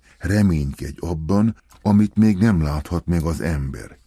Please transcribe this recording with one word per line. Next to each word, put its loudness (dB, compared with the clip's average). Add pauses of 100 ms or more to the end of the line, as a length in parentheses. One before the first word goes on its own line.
(200)
reménykedj 0
abban, -2 (260)
amit 2
még 4
nem 2
láthat -4
meg 0
az -4
ember, -6